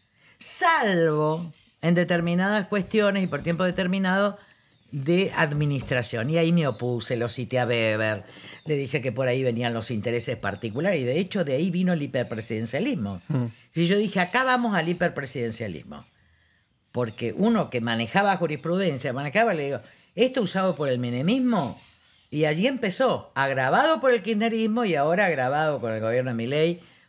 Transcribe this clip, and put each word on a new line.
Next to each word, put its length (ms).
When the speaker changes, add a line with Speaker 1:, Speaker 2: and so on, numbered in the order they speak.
Speaker 1:
salvo 1120
en 140
determinadas 720
cuestiones 560
y 40
por 140
tiempo 240
determinado 720
de 440
administración". 960
Y 80
ahí 160
me 120
opuse, 520
lo 100
cité 320
a 60
Weber, 580
le 120
dije 240
que 100
por 160
ahí 160
venían 300
los 180
intereses 460
particulares 640
y 40
de 140
hecho 240
de 120
ahí 160
vino 200
el 100
hiperpresidencialismo. 1300
Speaker 2:
Mm. 180
Speaker 1:
Si 140
yo 100
dije, 240
"Acá 220
vamos 320
al 120
hiperpresidencialismo", 1160
porque 460
uno 320
que 120
manejaba 560
jurisprudencia, 760
manejaba, 400
le 120
digo, 140
"Esto 260
usado 340
por 140
el 100
menemismo", 800
y 140
allí 220
empezó, 680
agravado 640
por 140
el 100
kirchnerismo 600
y 100
ahora 300
agravado 540
con 140
el 80
gobierno 300
de 40
Milei, 460